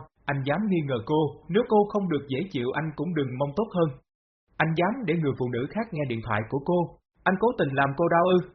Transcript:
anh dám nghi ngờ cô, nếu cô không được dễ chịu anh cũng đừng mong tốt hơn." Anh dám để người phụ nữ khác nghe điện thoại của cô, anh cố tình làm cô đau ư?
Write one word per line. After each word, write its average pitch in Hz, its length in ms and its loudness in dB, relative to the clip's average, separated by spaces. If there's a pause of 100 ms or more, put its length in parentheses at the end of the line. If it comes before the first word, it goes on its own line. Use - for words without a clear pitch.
(260)
anh 143 200 -2
dám 143 220 2
nghi 180 180 2
ngờ 135 200 0
cô, 151 160 2 (280)
nếu 208 200 2
cô 220 80 4 (140)
không 196 180 -2
được 139 180 -2
dễ 131 120 -4 (120)
chịu 123 220 -2
anh 151 220 -4
cũng 170 180 -4
đừng 131 260 -2
mong 143 160 0
tốt 220 200 0
hơn." 165 140 2 (680)
Anh 160 180 2
dám 208 300 0
để 156 120 0
người 147 220 0
phụ 127 100 -2
nữ 123 200 -2
khác 220 220 -4
nghe 151 180 -4
điện 113 160 -4
thoại 110 240 0
của 139 160 -2
cô, 175 340 -2 (240)
anh 190 160 2
cố 220 80 2 (100)
tình 156 160 0
làm 139 240 2
cô 170 100 2
đau 170 160 4
ư? 180 160 6 (160)